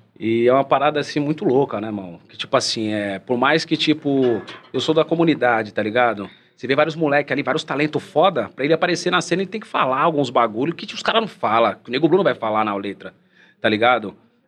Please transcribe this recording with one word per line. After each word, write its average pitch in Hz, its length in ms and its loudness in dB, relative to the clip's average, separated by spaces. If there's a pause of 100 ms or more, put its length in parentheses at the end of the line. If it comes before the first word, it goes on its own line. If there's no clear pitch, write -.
(180)
E 117 300 2
é 127 40 6
uma 135 120 4
parada, 147 340 2
assim, 143 220 -4
muito 151 240 -4
louca, 127 360 2
né, 110 80 -8
irmão? 92 300 -10 (100)
Que, - 80 -20
tipo - 200 -4
assim, 110 360 -2
é... 101 260 -4
Por 123 180 -4
mais 147 300 2
que, 156 100 -2
tipo, 139 640 0 (320)
eu 131 80 -2
sou 156 140 0
da 156 100 4
comunidade, 123 680 2
tá 107 80 -2
ligado? 107 460 0 (280)
Você 127 100 -14
vê 131 80 2
vários 151 220 0
moleque 143 380 0
ali, 139 80 -2
vários 135 200 -2
talentos 147 400 -4
foda, 156 540 0
pra 135 80 -4
ele 156 80 2
aparecer 175 380 0
na 175 100 2
cena, 175 220 -2
ele 190 80 -8
tem 220 100 -8
que - 60 -18
falar 131 340 -2
alguns 147 300 0
bagulho 123 440 0
que - 200 -14
os - 80 -12
caras - 180 2
não 220 80 -4
falam, 110 460 0 (100)
que 120 60 -14
o - 20 -8
Nego 151 160 2
Bruno 185 160 4
vai 131 100 2
falar 107 300 0
na 104 100 -2
letra, 98 380 -8 (480)
tá 113 80 0
ligado? 107 480 2 (320)